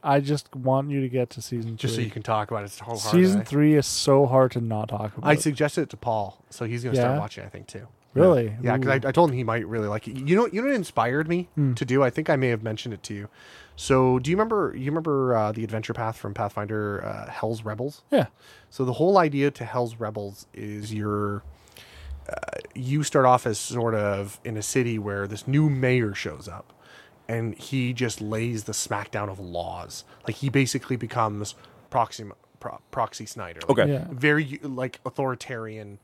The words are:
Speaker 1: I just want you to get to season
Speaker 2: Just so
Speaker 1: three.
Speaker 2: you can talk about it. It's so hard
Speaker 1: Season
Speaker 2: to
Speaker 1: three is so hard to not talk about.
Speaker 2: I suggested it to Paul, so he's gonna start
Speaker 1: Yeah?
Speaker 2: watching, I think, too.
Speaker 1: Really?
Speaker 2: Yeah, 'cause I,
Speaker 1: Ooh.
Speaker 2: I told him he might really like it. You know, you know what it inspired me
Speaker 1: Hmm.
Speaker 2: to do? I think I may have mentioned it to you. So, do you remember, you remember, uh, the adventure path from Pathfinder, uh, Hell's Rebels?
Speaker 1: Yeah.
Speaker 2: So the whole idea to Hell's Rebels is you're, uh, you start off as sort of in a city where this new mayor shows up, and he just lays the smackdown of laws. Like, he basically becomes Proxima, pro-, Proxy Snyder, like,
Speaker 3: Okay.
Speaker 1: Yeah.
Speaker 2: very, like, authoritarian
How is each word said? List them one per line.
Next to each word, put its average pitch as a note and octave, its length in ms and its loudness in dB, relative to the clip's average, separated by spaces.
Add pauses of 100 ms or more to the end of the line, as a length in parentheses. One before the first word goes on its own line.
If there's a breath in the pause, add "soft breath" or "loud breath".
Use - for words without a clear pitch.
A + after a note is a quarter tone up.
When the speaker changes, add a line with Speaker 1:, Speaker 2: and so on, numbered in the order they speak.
Speaker 1:
I C#3+ 180 4
just C#3+ 340 -2
want C3+ 360 0
you C#3 100 0
to C3 80 -2
get B2 220 0
to A#2 120 -14
season A2+ 360 -6
Speaker 2:
Just A2+ 160 -2
so - 20 -2
Speaker 1:
three. A2+ 80 -2
Speaker 2:
you A2 60 -6
can A2 120 -10
talk G#2+ 280 -2
about G#2+ 120 -4
it. G2+ 40 -10
It's G2+ 100 -14
so - 80 -14
hard A#2 160 -6
Speaker 1:
Season F#3 400 6
Speaker 2:
to - 60 -4
Speaker 1:
three D3 280 6
is C#3+ 120 4
so C#3 400 6
hard C3 260 6
to B2 80 -2
not A2 300 -2
talk G#2+ 260 -6
about. - 120 -2
Speaker 2:
I D3+ 80 8
suggested D3+ 480 0
it - 60 -12
to B2 60 -16
Paul, A2 540 -4
so - 160 -8
he's A#2 180 -6
gonna B2+ 120 0
start B2 180 4
Speaker 1:
Yeah? D3 40 0
Speaker 2:
watching, - 260 -8
I G#2 40 -14
think, G2+ 180 -16
too. G#2 220 -16 (260)
Speaker 1:
Really? C3 480 6
Speaker 2:
Yeah, A#2 160 4
'cause C3 100 2
I, C3+ 80 4
Speaker 1:
Ooh. C3+ 120 0
Speaker 2:
I C3 40 -2
told E3+ 180 6
him B2 60 -2
he B2+ 80 -2
might A2+ 220 -2
really G#2+ 220 -2
like G#2+ 200 -4
it. A2+ 80 -10
You C#3 200 2
know, A#3 100 4
you G3 140 -4
know B3+ 80 -2
what C#4+ 60 2
it - 20 0
inspired D3 520 0
me E3+ 260 -2
Speaker 1:
Hmm. C#3 200 2
Speaker 2:
to B2+ 100 -2
do? C3 180 4
I B2+ 80 6
think D#3 180 -4
I D#3 80 4
may C3 120 2
have A2+ 140 0
mentioned A2 320 -6
it F#2+ 100 -16
to G#2+ 100 -8
you. G2+ 140 -10 (480 loud breath)
So, C3 420 4
do B2+ 120 -2
you F3+ 60 4
remember, G#3 400 0
you B2+ 100 -6
remember, C#3+ 500 0
uh, G#2+ 160 2
the A2 100 -4
adventure A2 320 -4
path A2+ 220 -4
from G#2 180 -8
Pathfinder, G#2 680 -4
uh, G#2 260 -8
Hell's A2 340 -6
Rebels? A2 460 -8
Speaker 1:
Yeah. G3 160 4 (440 soft breath)
Speaker 2:
So - 140 -2
the B2+ 100 -2
whole F#3 240 4
idea C#3+ 340 2
to A#2+ 120 -10
Hell's A#2 360 -4
Rebels G#2 520 -8
is G#2 400 -10
you're, G#2 520 -2 (840 loud breath)
uh, - 60 -8 (400)
you C3+ 300 -2
start C#3 200 4
off B2+ 220 8
as G#2+ 100 0
sort A#2 380 -2
of G2+ 500 -2
in A2+ 120 -6
a G#2 60 -6
city A#2+ 360 0
where G2+ 300 -4
this G#2+ 180 -10
new D3 240 4
mayor B2+ 420 2
shows - 360 -8
up, F2 240 -16 (560 soft breath)
and A2+ 260 -2
he B2+ 380 -2
just A#2+ 280 -2
lays A2 440 -4
the G#2+ 80 -8
smackdown G#2 560 -4
of F#2+ 100 -10
laws. F2 680 -10 (220 soft breath)
Like, A2+ 100 -4
he C#3 120 -4
basically C3 480 0
becomes A2 580 -2 (340 soft breath)
Proxima, A2 460 -2 (260)
pro-, - 200 -12 (100)
Proxy A2 360 -4
Snyder, F2 420 -12
like, C#3 100 6
Speaker 3:
Okay. D3 140 4
Speaker 1:
Yeah. D#3+ 180 -2
Speaker 2:
very, D3 520 0
like, B2+ 440 -8
authoritarian A2+ 960 -8